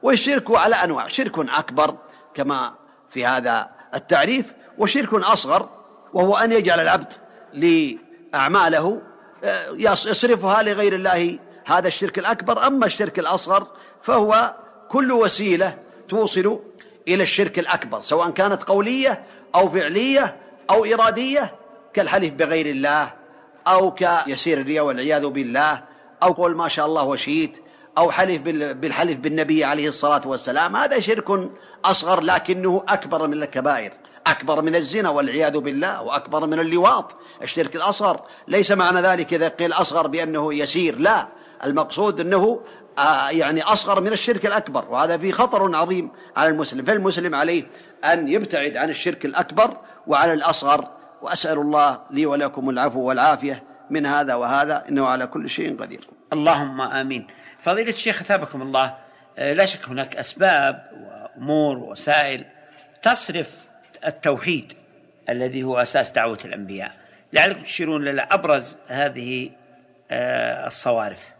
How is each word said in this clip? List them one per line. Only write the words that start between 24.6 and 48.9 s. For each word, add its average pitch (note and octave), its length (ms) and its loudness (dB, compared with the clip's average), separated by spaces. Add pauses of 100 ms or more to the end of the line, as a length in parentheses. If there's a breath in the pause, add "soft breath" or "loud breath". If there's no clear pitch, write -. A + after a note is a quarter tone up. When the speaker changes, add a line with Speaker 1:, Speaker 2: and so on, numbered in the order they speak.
Speaker 1:
الرياء D3 240 0
والعياذ C#3+ 420 0
بالله C#3 560 -2 (400 loud breath)
أو F3+ 80 6
قول F3 240 0
"ما E3 120 -2
شاء D3+ 180 -2
الله D#3 180 0
وشئت" C#3+ 540 -2 (400 loud breath)
أو D#3+ 140 4
حلف F3+ 300 0
بال-، D3 320 -4
بالحلف D#3 440 -2
بالنبي D#3 460 0
عليه D3 260 0
الصلاة D3 360 2
والسلام، C3+ 500 -2
هذا C4+ 240 2
شرك G3 520 -2 (340 loud breath)
أصغر F3+ 360 2
لكنه F3+ 680 0
أكبر D#3+ 380 0
من D3+ 160 -2
الكبائر، C3 480 -2 (360 loud breath)
أكبر D3+ 340 0
من D#3+ 140 0
الزنا E3+ 340 0
والعياذ C#3+ 480 0
بالله C#3+ 440 -4
وأكبر C#3+ 440 -4
من D#3 140 -2
اللواط. F3 560 2 (260 loud breath)
الشرك - 340 -4
الأصغر F#3+ 460 0 (260 loud breath)
ليس F#3+ 240 2
معنى F3+ 300 2
ذلك F3+ 320 2
إذا D#3+ 140 2
قيل E3 260 -2
أصغر D#3+ 340 0
بأنه D3+ 460 -2
يسير، D3 460 -2
لا، F#3+ 280 2 (360 loud breath)
المقصود D#3 560 -2
أنه، G3 420 2 (360 loud breath)
آه، C#3 320 2
يعني D#3 320 0
أصغر G3+ 400 2
من G#3 120 -2
الشرك G3+ 320 -2
الأكبر، G3+ 440 -2
وهذا D#3 280 0
فيه F3+ 140 -2
خطر G3 440 0
عظيم E3+ 360 -2 (260 loud breath)
على D#3 120 4
المسلم. C#3+ 360 -4
فالمسلم F3+ 500 0
عليه D#3 280 0 (400 loud breath)
أن D#3+ 240 2
يبتعد D3 500 -2
عن D3+ 120 -2
الشرك D#3 360 -6